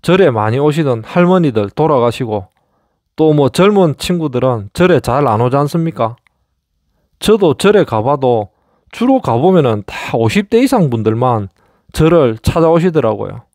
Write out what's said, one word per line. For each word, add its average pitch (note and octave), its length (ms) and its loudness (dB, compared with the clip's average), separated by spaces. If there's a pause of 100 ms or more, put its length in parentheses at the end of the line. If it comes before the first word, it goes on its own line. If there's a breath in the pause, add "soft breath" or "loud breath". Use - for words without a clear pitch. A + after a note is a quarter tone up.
절에 F3+ 260 2
많이 A2 300 -2
오시던 C#3+ 440 -2
할머니들 D#3+ 680 0
돌아가시고 A#2+ 760 -2 (680)
또 D#3 180 2
뭐 C#3+ 160 2
젊은 F#3 480 2
친구들은 B2+ 760 -4
절에 F3 260 2
잘 C3+ 260 -2
안 A2 160 0
오지 B2 160 0
않습니까? D3 580 -2 (1000)
저도 G3+ 380 2
절에 G3 300 2
가봐도 A#2+ 680 -2 (400)
주로 B3+ 280 0
가보면은 C3 680 0
다 - 280 -10
오십 A#2 360 0
대 A3+ 80 4
이상 A3+ 320 2
분들만 A2+ 580 -2 (440)
절을 D#3 500 2
찾아오시더라고요. D3+ 1120 -2